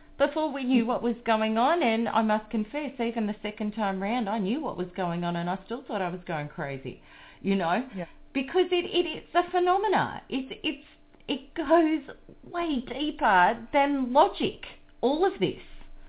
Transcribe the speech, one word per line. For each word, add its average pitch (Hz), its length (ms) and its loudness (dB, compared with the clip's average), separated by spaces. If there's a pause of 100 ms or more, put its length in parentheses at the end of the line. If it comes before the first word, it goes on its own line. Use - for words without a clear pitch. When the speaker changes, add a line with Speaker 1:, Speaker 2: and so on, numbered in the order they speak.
(180)
Speaker 1:
before 285 340 0
we 269 120 -6
knew 247 220 4
what 233 180 -2
was 233 120 0 (100)
going 220 340 2
on. 320 240 2
And 226 260 0
I 226 140 2
must 214 260 0
confess, 262 500 -4
even 226 280 -2
the 208 160 -4
second 208 300 -6
time 196 300 -2
round, 220 240 -2
I 214 120 -2
knew 208 200 -2
what 247 160 -6
was 180 120 -6 (100)
going 175 260 -2
on, 175 140 -2
and 170 120 -4
I 180 160 -2
still 262 220 -8
thought 214 140 -4
I 180 80 -2
was 180 180 -6
going 147 220 -4
crazy, 139 520 -8 (400)
you 196 140 2
know? 190 300 0 (100)
Speaker 2:
Yeah. 180 100 -8 (280)
Speaker 1:
Because 277 380 2
it, 349 140 2
it, 349 200 0
it's - 300 -8
a 349 160 2
phenomena. 359 760 2
It's, 262 240 -6 (120)
it's, - 200 -6 (460)
it - 240 -6
goes 311 480 4 (500)
way 330 300 -2
deeper 233 760 4 (140)
than 277 400 2
logic, 302 520 4 (380)
all 294 240 2
of 370 140 2
this. 165 220 -2 (480)